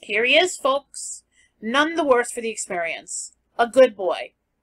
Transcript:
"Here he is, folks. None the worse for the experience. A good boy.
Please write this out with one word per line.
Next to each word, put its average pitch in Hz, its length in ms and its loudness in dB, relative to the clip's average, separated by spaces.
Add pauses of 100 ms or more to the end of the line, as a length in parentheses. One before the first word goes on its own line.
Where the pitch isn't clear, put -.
"Here 220 220 -2
he 262 120 2
is, 359 200 2
folks. - 680 -6 (380)
None 285 340 0
the 330 100 0
worse 240 280 2
for - 80 -8
the 226 100 -4
experience. - 840 -10 (240)
A 233 100 2
good 247 260 6
boy. 180 380 -6 (300)